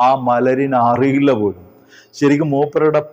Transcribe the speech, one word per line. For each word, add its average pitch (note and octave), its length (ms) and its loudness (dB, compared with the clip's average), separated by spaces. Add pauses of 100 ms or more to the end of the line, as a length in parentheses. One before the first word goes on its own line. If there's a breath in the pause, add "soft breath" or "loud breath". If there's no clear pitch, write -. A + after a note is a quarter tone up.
ആ C3 120 4
മലരിന് B2+ 640 0
അറിയില്ല C3 560 2
പോലും. G#2 320 -4 (500 soft breath)
ശരിക്കും D3 360 0
മൂപ്പരുടെ D3+ 520 0 (100)